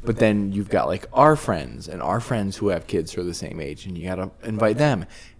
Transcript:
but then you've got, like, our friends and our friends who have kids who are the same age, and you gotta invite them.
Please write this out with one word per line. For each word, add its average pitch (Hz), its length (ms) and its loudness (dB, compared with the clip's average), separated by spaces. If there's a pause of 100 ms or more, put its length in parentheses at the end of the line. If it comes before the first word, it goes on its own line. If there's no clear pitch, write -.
but 113 140 0
then 104 340 4
you've 98 160 -2
got, 78 180 2
like, 87 260 -4
our 151 220 8
friends 73 540 -4
and 80 140 -8
our 90 180 2
friends 104 380 -2
who 101 100 0
have 87 180 0
kids 82 260 -2
who 90 100 -6
are - 20 -4
the 87 100 -4
same 82 260 -8
age, 73 260 -8
and 92 120 -8
you 82 80 -8
gotta 92 240 -4 (140)
invite 110 340 2
them. 127 280 2 (340)